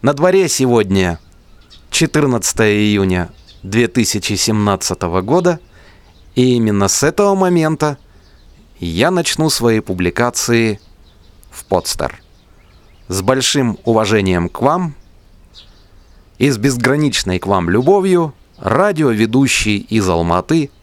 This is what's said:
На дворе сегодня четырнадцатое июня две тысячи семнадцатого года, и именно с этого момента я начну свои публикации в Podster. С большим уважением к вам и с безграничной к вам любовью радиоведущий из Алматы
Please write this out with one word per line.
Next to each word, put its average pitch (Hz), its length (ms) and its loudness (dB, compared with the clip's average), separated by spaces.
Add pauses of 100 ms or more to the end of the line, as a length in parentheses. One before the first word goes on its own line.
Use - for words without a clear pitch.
На 131 120 2
дворе 180 340 2
сегодня 98 720 0 (680)
четырнадцатое 120 800 0
июня 98 580 0 (320)
две 110 240 0
тысячи 113 460 -2
семнадцатого 95 880 -2
года, 165 400 0 (760)
и 127 200 2
именно 104 340 0
с - 160 -2
этого 196 320 2
момента 160 640 0 (800)
я 87 320 0
начну 160 360 -2
свои 113 300 0
публикации 110 1000 -2 (720)
в - 180 -18
Podster. 85 400 -4 (960)
С 95 160 -6
большим 127 600 0
уважением 101 640 0
к - 120 -10
вам 156 360 -2 (1400)
и 143 120 2
с 117 80 -2
безграничной 127 800 0
к - 80 -6
вам 90 240 0
любовью 170 640 2 (240)
радиоведущий 127 1200 0
из 104 300 -2
Алматы 90 640 0 (120)